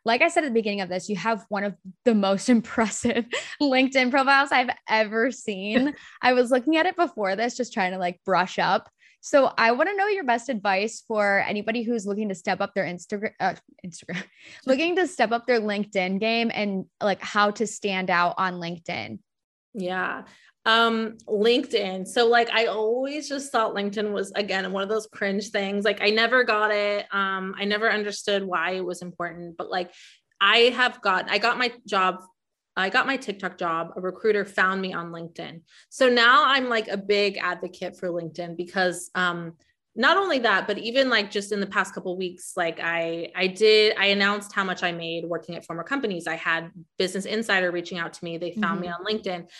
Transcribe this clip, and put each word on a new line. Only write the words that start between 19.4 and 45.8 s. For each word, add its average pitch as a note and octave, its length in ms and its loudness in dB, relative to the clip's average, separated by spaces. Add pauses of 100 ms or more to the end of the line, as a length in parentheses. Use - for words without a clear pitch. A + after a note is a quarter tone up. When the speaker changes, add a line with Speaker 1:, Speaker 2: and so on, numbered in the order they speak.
Speaker 2:
Yeah. F#3 500 -4 (420)
Um, A3+ 520 2 (100)
LinkedIn. G3+ 800 0
So, A#3+ 200 2
like, A#3 240 4
I A3+ 160 2
always B3+ 600 -2
just C#4 220 -8
thought A3 220 0
LinkedIn G3+ 380 -4
was, G3 200 -6
again, F#3+ 400 -4
one G3 120 -4
of G3 60 -6
those G#3+ 180 -2
cringe G3+ 420 -4
things. G3+ 360 -2
Like, G#3 160 0
I G#3 100 4
never A#3 320 4
got G#3+ 280 2
it. G#3 400 0
Um, F#3+ 460 -2
I G3+ 80 -4
never G#3 260 2
understood G3+ 520 -2
why F3+ 280 -2
it F#3 140 -4
was F3+ 160 -6
important, E3+ 560 -10
but, - 120 -8
like, F#3 220 -4 (480)
I G3+ 180 4 (180)
have B3 260 0
got, F#3 300 0
I G3+ 60 2
got A#3 200 2
my A#3+ 140 -2 (160)
job, F#3 300 2 (580)
I F#3+ 140 0
got B3+ 180 2
my C4+ 100 -2
TikTok G3 400 -8
job. E3+ 400 -4
A F#3+ 40 -10
recruiter G3+ 440 0
found F#3+ 360 0
me F#3 120 -6
on E3+ 180 -8
LinkedIn. E3 500 -14 (280)
So B3+ 200 4
now B3 360 6
I'm, C4 240 2
like, A3+ 200 0
a G3 80 -4
big G3+ 400 0
advocate F3+ 600 -8
for F#3 120 -6
LinkedIn E3+ 460 -8
because, F3+ 600 -2
um, F3 380 -2 (400)
not C#4 220 4
only F#4 240 0
that, G3+ 280 2
but G3+ 100 -2
even, A#3+ 320 0
like, G#3 220 0
just G3+ 200 -4
in G#3 80 -2
the G3 80 -2
past G3 260 -2
couple F#3 220 -6
weeks, F3+ 400 -8
like, E3+ 260 -2
I, E3 540 -4
I F#3 120 0
did, G#3+ 500 6
I F#3+ 80 2
announced G3+ 480 0
how G3+ 100 0
much F#3 200 -4
I F3 100 0
made E3 320 -6
working E3+ 320 -8
at - 80 -16
former E3 180 -8